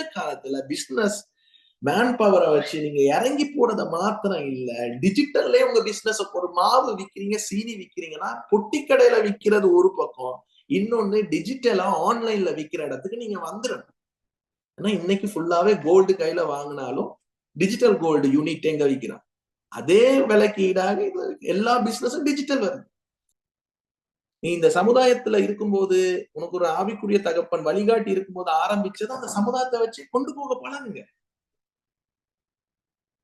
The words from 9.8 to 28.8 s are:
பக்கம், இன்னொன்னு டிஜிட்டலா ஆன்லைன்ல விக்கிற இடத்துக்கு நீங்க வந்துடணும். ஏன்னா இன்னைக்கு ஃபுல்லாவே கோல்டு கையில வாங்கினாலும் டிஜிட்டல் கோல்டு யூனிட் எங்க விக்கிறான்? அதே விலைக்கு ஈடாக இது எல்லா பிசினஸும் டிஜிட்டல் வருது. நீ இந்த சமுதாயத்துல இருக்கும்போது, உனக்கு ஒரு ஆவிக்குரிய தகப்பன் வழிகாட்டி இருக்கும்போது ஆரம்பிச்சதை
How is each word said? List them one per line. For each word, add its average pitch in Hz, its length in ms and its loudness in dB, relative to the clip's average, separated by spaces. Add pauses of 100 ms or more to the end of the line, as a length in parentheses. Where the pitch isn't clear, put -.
பக்கம், 131 440 -6 (320)
இன்னொன்னு 208 580 0
டிஜிட்டலா 196 600 -2 (140)
ஆன்லைன்ல 214 520 0
விக்கிற 156 280 -8
இடத்துக்கு 170 400 -8
நீங்க 208 200 -8
வந்துடணும். 196 520 -10 (840)
ஏன்னா 196 140 -4
இன்னைக்கு 196 360 -2
ஃபுல்லாவே 175 520 2
கோல்டு 185 360 4
கையில 165 320 -4
வாங்கினாலும் 143 640 -6 (440)
டிஜிட்டல் 202 420 2
கோல்டு 156 320 2
யூனிட் 151 380 0
எங்க 151 180 0
விக்கிறான்? 127 380 -4 (480)
அதே 165 320 4 (180)
விலைக்கு 208 420 4
ஈடாக 185 380 0
இது 180 220 -4 (220)
எல்லா 208 340 0
பிசினஸும் 247 460 -2
டிஜிட்டல் 277 360 -2
வருது. 185 240 -6 (1600)
நீ 160 60 -2
இந்த 170 220 4
சமுதாயத்துல 240 680 4
இருக்கும்போது, 202 580 0 (340)
உனக்கு 175 260 -8
ஒரு 170 140 0
ஆவிக்குரிய 202 500 -2
தகப்பன் 165 440 -2
வழிகாட்டி 208 460 0
இருக்கும்போது 185 440 -4
ஆரம்பிச்சதை 196 580 -2